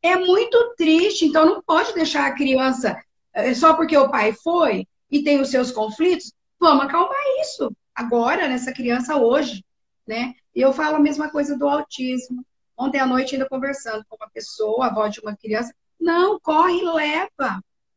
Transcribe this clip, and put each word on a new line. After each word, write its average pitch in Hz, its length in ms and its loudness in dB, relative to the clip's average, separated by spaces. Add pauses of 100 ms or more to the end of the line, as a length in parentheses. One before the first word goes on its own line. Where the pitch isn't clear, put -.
é 359 140 2
muito 415 640 2
triste, 330 480 4
então 311 180 4
não 330 180 2
pode 349 300 0
deixar 302 340 -2
a 262 60 -2
criança, 262 680 0 (360)
é, 240 180 0
só 320 220 4
porque 320 220 0
o 269 140 4
pai 214 220 0
foi 269 560 0 (220)
e 285 120 0
tem 285 160 4
os 269 120 -2
seus 254 200 0
conflitos, 220 640 -2 (260)
vamos 285 280 6
acalmar 440 280 0 (280)
isso 269 280 -6 (240)
agora, 240 540 -2
nessa 254 240 -4
criança 247 440 -2
hoje, 247 460 0 (440)
né? 240 280 -8 (200)
E 240 80 -2
eu 269 100 4
falo 302 240 -2
a 294 40 -2
mesma 294 280 -2
coisa 285 280 -4
do 285 120 0
autismo. 254 760 -4 (360)
Ontem 269 200 -2
à 269 80 0
noite, 254 280 -2
ainda 262 120 -2
conversando 262 640 -8
com 220 80 -20
uma 214 140 -18
pessoa, 220 560 -4
a - 20 2
avó 214 180 -2
de 208 140 -8
uma 208 160 -10
criança, 220 360 -6 (280)
não, 349 400 0
corre 349 400 2
e - 40 -6
leva. 302 800 -4 (340)